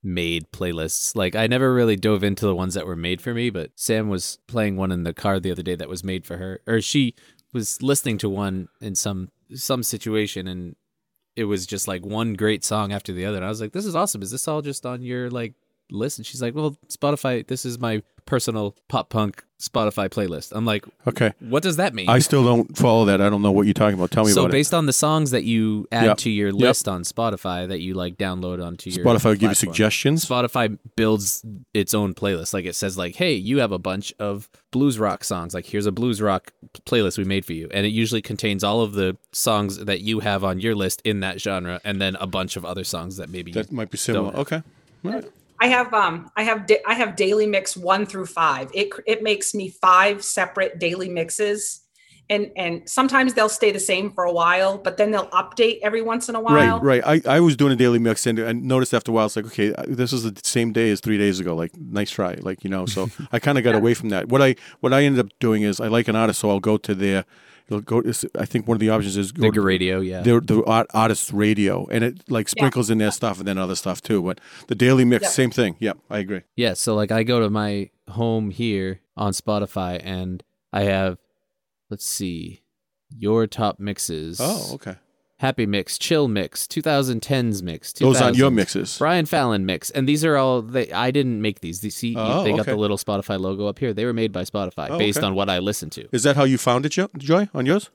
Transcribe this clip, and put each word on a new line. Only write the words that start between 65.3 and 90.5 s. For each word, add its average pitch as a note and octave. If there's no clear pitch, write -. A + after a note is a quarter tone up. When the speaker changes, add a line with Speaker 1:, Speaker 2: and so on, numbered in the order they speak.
Speaker 2:
doing A2
is G2+
I A2+
like A#2
an A2
artist, A2
so G#2+
I'll G2+
go G#2+
to G#2
their, G2
it'll G#2
go, A2+
it's, -
I G2+
think G#2+
one A#2
of G#2
the A2
options G2+
is G2
go A2
Speaker 1:
The G#2
Speaker 2:
to G#2+
Speaker 1:
radio, F#2
yeah. F#2
Speaker 2:
the, A#2+
the A2
art, A2
artist A2
radio, G2+
and A2+
it, -
like, A2+
Speaker 3:
Yeah. -
Speaker 2:
sprinkles B2
in A2+
their G#2+
stuff G2+
and F#2
then G2
other F#2
stuff F2+
too. G2+
But F2+
the B2+
daily B2+
mix, A#2+
Speaker 3:
Yep. -
Speaker 2:
same B2+
thing. G#2
Yep, G#2+
I G#2+
agree. F#2+
Speaker 1:
Yeah, A#2
so, A2
like, G#2
I A2
go A#2+
to A2
my G#2
home A2
here F#2+
on G#2
Spotify, G2
and F#2
I G2+
have, F#2+
let's G#2
see, F2
your A2+
top G#2+
mixes. F2
Speaker 2:
Oh, C#3
okay. F#2+
Speaker 1:
Happy C3
Mix, G2+
Chill D3+
Mix, G2+
two -
thousand C#3
tens A#2
Mix, E2+
Speaker 2:
Those C3
aren't B2
your C3+
Speaker 1:
two B2
thousands, -
Speaker 2:
mixes. F#2+
Speaker 1:
Brian E3
Fallon A#2
Mix, F#2
and C3
these D3+
are D#3
all, C3